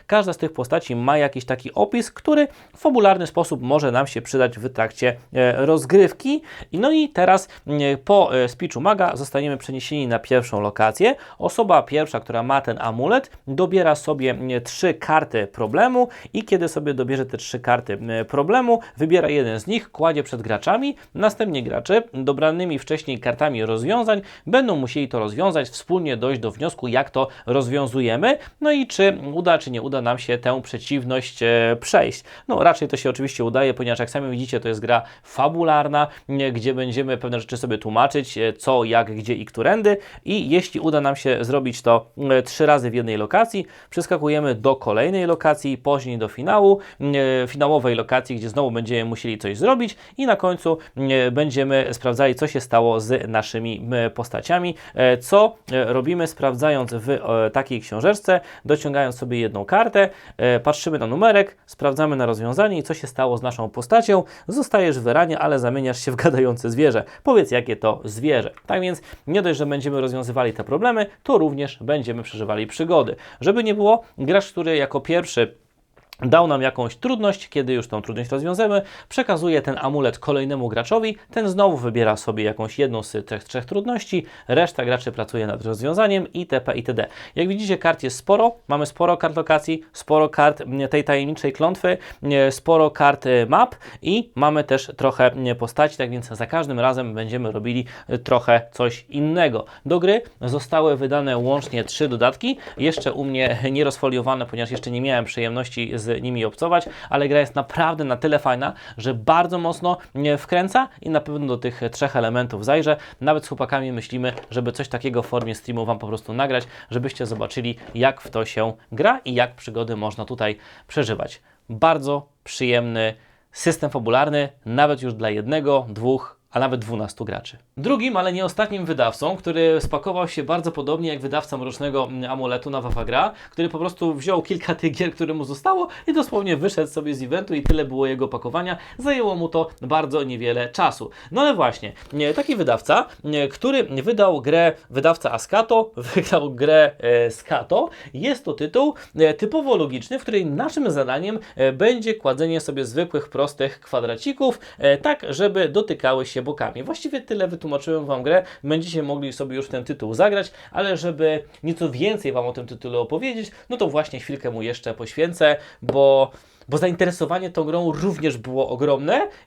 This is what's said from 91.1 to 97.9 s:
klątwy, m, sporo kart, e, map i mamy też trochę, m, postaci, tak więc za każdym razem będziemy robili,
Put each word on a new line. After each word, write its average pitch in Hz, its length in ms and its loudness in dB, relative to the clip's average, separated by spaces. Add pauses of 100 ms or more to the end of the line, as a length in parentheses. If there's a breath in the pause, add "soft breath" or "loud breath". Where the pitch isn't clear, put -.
klątwy, 180 460 0 (240 loud breath)
m, 139 300 4
sporo 160 380 4
kart, 143 360 2
e, 123 200 4
map 196 280 4 (280 loud breath)
i 214 320 -2
mamy 147 300 2
też 131 320 0
trochę, 131 360 4
m, 127 240 -2
postaci, 147 400 0
tak 127 140 -4
więc 120 160 -8
za 113 200 -8
każdym 143 340 -2
razem 127 340 0
będziemy 110 380 -4
robili, 120 320 -4 (240 loud breath)